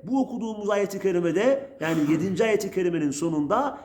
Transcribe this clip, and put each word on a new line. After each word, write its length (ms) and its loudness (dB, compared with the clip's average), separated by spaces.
bu 160 0
okuduğumuz 500 -4
ayet-i 300 0
kerimede, 800 2
yani 320 2
yedinci 320 0
ayet-i 260 2
kerimenin 400 0
sonunda, 760 0